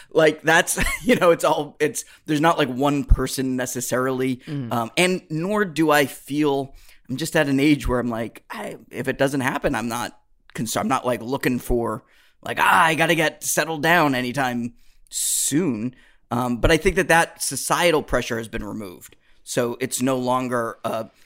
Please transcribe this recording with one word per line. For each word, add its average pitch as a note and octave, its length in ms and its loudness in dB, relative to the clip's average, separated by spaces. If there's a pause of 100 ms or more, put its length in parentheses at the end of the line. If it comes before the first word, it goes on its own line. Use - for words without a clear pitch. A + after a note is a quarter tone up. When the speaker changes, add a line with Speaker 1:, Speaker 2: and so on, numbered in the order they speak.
(100)
Speaker 1:
Like, D3 320 4
that's, E3+ 400 2 (100)
<laughs> - 120 -10
you A#3 120 4
know, F3 140 6
it's E3+ 140 2
all, D3 340 0
it's, D3+ 260 -2 (220)
there's D3+ 140 0
not, E3 160 4
like, D3 140 2
one C#3 340 0
person C3 520 0
necessarily. B2+ 800 -2 (100)
Speaker 2:
Mm. C#3 260 -6
Speaker 1:
Um, A#2 240 -2
and F#3 320 2
nor F#3+ 380 -2
do D#3 240 0
I D3 160 4
feel, C#3 680 -2 (340)
I'm C3 100 -6
just D#3 180 -4
at D#3 100 4
an C3+ 140 2
age C#3 260 4
where B2 140 0
I'm A#2+ 80 -4
like, A2+ 420 -8
I, - 280 -10 (120)
if B2 160 -8
it C3+ 120 -2
doesn't C#3 240 0
happen, C#3+ 320 -2
I'm A2+ 140 -4
not A2+ 300 -6 (360)
cons-, A#2 240 -6
I'm G2+ 100 0
not, C3 160 0
like, A#2+ 160 0
looking B2+ 400 -2
for, A2+ 440 -2 (380)
like, - 160 -6
"Ah, F#3+ 260 4
I D#3+ 100 2
gotta E3 200 2
get D#3 300 -2
settled D#3 380 -2
down D#3+ 320 4
anytime B2 580 -4 (380)
soon." B2+ 840 -2 (360)
Um, A#2+ 260 -2
but C3+ 160 2
I D#3+ 60 6
think E3+ 180 0
that E3+ 120 2
that E3 340 2
societal D#3 600 2
pressure A#2+ 360 -2
has A2+ 100 -8
been G#2+ 160 -6
removed. G2+ 500 -10 (300)
So A#2+ 340 -2
it's - 220 -4
no C3 160 0
longer, B2 680 -2
uh, A2+ 200 -4 (220)